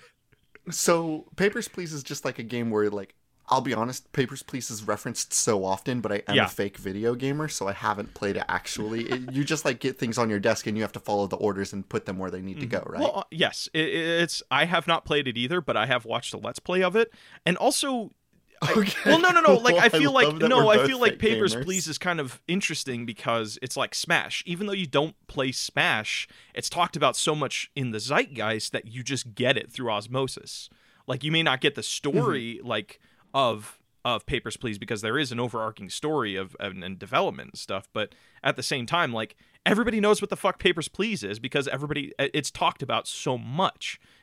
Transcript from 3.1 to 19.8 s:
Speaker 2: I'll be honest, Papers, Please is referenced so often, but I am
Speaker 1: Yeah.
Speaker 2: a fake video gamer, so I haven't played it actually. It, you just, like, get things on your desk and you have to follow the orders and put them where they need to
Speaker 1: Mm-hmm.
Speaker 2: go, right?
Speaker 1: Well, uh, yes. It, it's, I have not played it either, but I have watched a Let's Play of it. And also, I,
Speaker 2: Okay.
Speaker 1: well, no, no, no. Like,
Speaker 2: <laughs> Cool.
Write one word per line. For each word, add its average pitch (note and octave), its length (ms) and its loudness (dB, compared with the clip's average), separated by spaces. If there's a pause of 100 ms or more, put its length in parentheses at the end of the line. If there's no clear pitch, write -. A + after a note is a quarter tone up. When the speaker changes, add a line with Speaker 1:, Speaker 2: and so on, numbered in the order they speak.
Speaker 2:
I'll C3 120 4
be B2+ 140 -2
honest, A#2 380 -4
Papers, C3+ 300 -2
Please - 280 -10
is A2 140 -8
referenced G#2 500 -4
so G2+ 300 2
often, A#2 360 -2
but G#2 100 -4
I G2+ 160 -2
am - 100 2
Speaker 1:
Yeah. A2 100 6
Speaker 2:
a - 20 -2
fake G2+ 300 -4
video G#2 360 -2
gamer, C#3 340 -2
so G2 200 -4
I G2 40 0
haven't G2+ 420 -4
played G2+ 220 -2
it G2 120 -4
actually. A2 560 -4
It, B2+ 280 -4
you C#3 120 0
just, D3+ 200 -2
like, B2+ 160 0
get C3 180 -2
things A#2 180 -2
on A#2 140 2
your G#2 100 2
desk G#2+ 260 2
and G#2+ 100 0
you A2 60 -2
have G#2 100 -4
to G2 80 -12
follow G2+ 260 0
the F#2+ 100 -4
orders G2 360 0
and G2 140 -8
put - 200 -6
them F#2+ 120 -6
where F#2 120 -6
they F#2 100 -8
need F#2+ 200 -10
to C3 60 -6
Speaker 1:
Mm-hmm. G2+ 200 -4
Speaker 2:
go, - 60 -10
right? - 80 -4
Speaker 1:
Well, - 180 2
uh, G3 120 -2
yes. - 440 -2
It, D#3+ 140 2
it's, E3+ 640 0
I C#3+ 140 4
have E3+ 220 0
not E3 180 2
played D3 240 0
it A#2 80 -4
either, C3 240 0
but B2 160 -2
I A2 100 4
have B2 200 0
watched A#2 260 -4
a G#2 60 -8
Let's A2 200 -8
Play F#3 240 0
of F3+ 140 2
it. A3+ 160 2 (320)
And E3+ 140 0
also, B3+ 540 0 (500)
I, D#3 100 0
Speaker 2:
Okay. - 380 2
Speaker 1:
well, D#4+ 80 8
no, F4+ 120 6
no, F4 120 6
no. D4 140 10
Like, A#3 180 6
Speaker 2:
<laughs> - 0 -
Cool. - 80 6